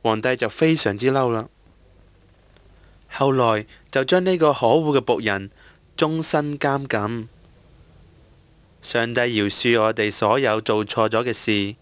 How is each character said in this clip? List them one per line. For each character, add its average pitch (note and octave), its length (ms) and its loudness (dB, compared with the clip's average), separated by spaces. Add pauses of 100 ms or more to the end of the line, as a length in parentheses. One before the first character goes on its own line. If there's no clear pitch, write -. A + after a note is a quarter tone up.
皇 A2 200 0
帝 B2+ 140 0
就 A#2+ 120 -4
非 D#3+ 280 2
常 G#2 220 -2
之 B2+ 140 0
嬲 C3+ 180 0
啦。 A2+ 200 -4 (1600)
後 C3+ 220 0
來 A2+ 340 2 (240)
就 C3+ 140 0
將 F#3 180 2
呢 F#3 140 2
個 D3+ 160 4
可 C3 60 -4
惡 C#3+ 380 4
嘅 B2 40 4
僕 A#2 200 0
人 G2 300 -4 (460)
終 D#3+ 260 0
身 D3 340 -2
監 C#3 300 -2
禁。 A2+ 400 -4 (1500)
上 A#2 320 -4
帝 A#2+ 60 0
饒 A2 300 0
恕 A#2 320 2
我 G#2+ 120 2
哋 G#2+ 160 -2
所 A2 300 0
有 A2 220 0
做 G#2+ 240 -2
錯 A2 240 0
咗 A2+ 140 0
嘅 A#2+ 100 -4
事 G#2 480 -4